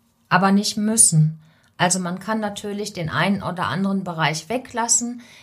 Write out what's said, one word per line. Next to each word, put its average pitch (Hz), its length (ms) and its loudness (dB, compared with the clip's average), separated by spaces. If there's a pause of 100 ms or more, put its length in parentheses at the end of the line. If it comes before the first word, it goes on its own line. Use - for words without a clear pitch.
(280)
aber 190 240 4
nicht 208 240 0
müssen. 208 640 4 (360)
Also 180 220 0
man 185 220 -6
kann 220 180 -4
natürlich 208 540 -8
den 160 180 -6
einen 175 320 0
oder 160 240 -6
anderen 190 380 -2
Bereich 160 440 -4
weglassen, 240 760 -4 (200)